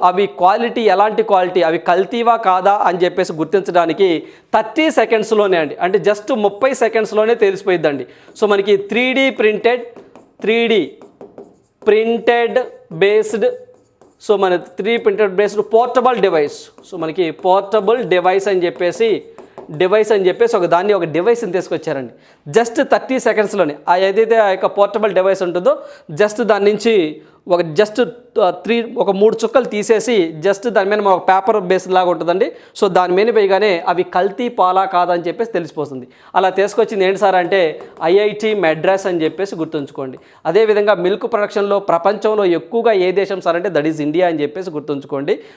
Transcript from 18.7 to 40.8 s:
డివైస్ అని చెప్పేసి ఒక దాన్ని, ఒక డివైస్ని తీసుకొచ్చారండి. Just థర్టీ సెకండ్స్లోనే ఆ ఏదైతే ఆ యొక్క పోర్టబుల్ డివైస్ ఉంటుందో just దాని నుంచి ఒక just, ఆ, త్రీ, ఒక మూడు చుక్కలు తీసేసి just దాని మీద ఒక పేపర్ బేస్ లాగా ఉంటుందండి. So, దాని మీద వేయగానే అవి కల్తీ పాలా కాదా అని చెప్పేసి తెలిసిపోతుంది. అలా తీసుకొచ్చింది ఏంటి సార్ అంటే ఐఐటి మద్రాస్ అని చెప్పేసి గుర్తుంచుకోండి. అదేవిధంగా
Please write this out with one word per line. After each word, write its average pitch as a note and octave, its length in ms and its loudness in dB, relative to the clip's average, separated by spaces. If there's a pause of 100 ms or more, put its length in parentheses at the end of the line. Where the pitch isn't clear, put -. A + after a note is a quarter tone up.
డివైస్ G#3 320 2
అని G3 160 2
చెప్పేసి A3+ 280 0
ఒక F3+ 80 0
దాన్ని, F3 280 0
ఒక F#3 120 0 (120)
డివైస్ని A3 360 0
తీసుకొచ్చారండి. D3+ 600 -6 (440)
Just A#3 260 0 (100)
థర్టీ B3+ 260 0 (100)
సెకండ్స్లోనే G3 480 0 (120)
ఆ F3 80 4 (120)
ఏదైతే A3 380 2
ఆ - 80 2
యొక్క F#3+ 120 -4
పోర్టబుల్ G3+ 540 0
డివైస్ F#3+ 220 0
ఉంటుందో F#3 360 0 (420)
just G#3 220 0
దాని G3+ 300 0
నుంచి G3+ 500 -2 (320)
ఒక F3 60 0 (180)
just, G#3 200 0 (440)
ఆ, F3+ 80 2
త్రీ, A3+ 480 -4
ఒక G3 120 0
మూడు G3+ 340 2
చుక్కలు A#3+ 200 2
తీసేసి G#3 720 0 (120)
just G3 220 0
దాని G3 220 0
మీద G#3 100 0 (140)
ఒక F3 140 -2
పేపర్ G3 320 2 (100)
బేస్ F#3 260 0
లాగా F3+ 140 2
ఉంటుందండి. E3+ 420 0 (260)
So, G#3 100 2
దాని F3+ 300 2
మీద G#3+ 120 2
వేయగానే G3 580 2
అవి F3+ 140 0
కల్తీ F#3+ 460 -2
పాలా F#3+ 360 2
కాదా F3+ 280 0
అని F3 160 -2
చెప్పేసి A3+ 240 -6
తెలిసిపోతుంది. C#3+ 540 -6 (280)
అలా F#3 240 2
తీసుకొచ్చింది G#3 460 0
ఏంటి G3 200 0
సార్ F#3+ 100 4
అంటే F#3 260 2 (440)
ఐఐటి G#3 500 2
మద్రాస్ F3+ 520 0
అని F3+ 180 -2
చెప్పేసి E3 380 -4
గుర్తుంచుకోండి. C#3+ 560 -10 (280)
అదేవిధంగా G#3 480 4